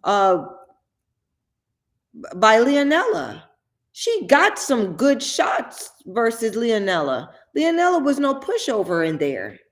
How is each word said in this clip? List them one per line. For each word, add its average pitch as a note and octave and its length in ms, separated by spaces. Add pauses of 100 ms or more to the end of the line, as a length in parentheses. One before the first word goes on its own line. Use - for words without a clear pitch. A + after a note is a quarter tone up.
uh, F#3+ 420 (1900)
by A3 240
Leonella. C#4+ 840 (480)
She A4 360
got D#4 320
some G#3 360
good C#4 280
shots - 680 (160)
versus A3+ 500
Leonella. F#3 760 (240)
Leonella E4 460
was C#4 160
no C#4 160
pushover G3+ 720
in D#3 100
there. A2+ 420 (120)